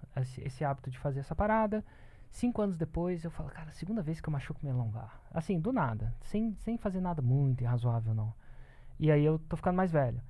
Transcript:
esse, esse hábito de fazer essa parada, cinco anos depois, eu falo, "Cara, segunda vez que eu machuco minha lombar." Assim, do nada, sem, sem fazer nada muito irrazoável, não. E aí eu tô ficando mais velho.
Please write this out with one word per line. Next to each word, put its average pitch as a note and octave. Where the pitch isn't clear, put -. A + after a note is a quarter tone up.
esse, -
esse C#3
hábito C#3
de B2+
fazer C#3
essa C3+
parada, G#3+
cinco A#3+
anos G3
depois, E3
eu E3
falo, D#3
"Cara, D#3+
segunda G3+
vez D#3+
que -
eu D#3
machuco -
minha C3+
lombar." A2+
Assim, E3
do F#3
nada, A#2
sem, G#3+
sem A#3
fazer F#3+
nada F3
muito C3
irrazoável, A#2
não. A2
E D#3
aí D3
eu D#3
tô D#3+
ficando F3+
mais F#3
velho. B2+